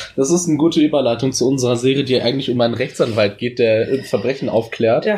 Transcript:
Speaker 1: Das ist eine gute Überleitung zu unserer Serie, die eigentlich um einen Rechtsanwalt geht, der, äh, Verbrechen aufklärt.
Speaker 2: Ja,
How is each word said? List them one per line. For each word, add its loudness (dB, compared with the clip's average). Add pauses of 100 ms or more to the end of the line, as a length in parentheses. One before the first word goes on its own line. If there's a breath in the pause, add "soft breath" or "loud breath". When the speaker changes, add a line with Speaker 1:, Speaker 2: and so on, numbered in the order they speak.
(160)
Speaker 1:
Das 0
ist 0
eine 0
gute 2
Überleitung 0
zu 0
unserer 0
Serie, 0
die 0
eigentlich -2
um 0
einen 2
Rechtsanwalt 0
geht, -6
der, 2
äh, -2
Verbrechen -4
aufklärt. 0
Speaker 2:
Ja, 0